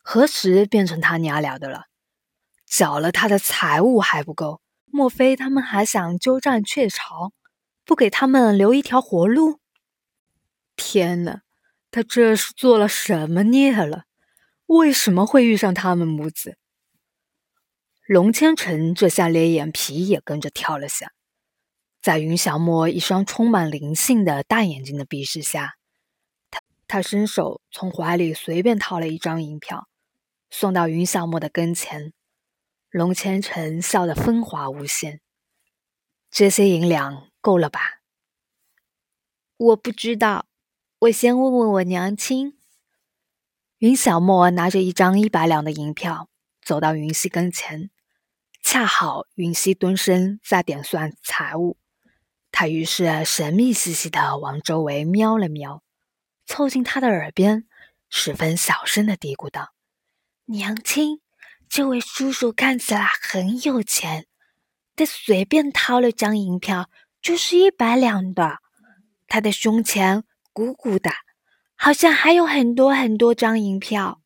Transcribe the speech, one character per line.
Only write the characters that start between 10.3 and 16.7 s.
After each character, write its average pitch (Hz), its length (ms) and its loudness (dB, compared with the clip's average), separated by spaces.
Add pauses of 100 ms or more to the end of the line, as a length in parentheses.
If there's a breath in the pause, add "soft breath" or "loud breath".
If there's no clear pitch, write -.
天 175 480 0
哪， 170 180 -8 (480)
他 233 140 -4
这 226 320 4
是 - 160 -4
做 247 260 4
了 208 80 4
什 160 420 -2
么 170 140 2
孽 262 320 4
了？ 170 300 -2 (600)
为 320 260 6
什 - 180 0
么 185 160 4
会 254 180 6
遇 226 120 4
上 190 180 0
他 180 220 0
们 170 100 0
母 156 240 -4
子？ - 260 -12 (1500)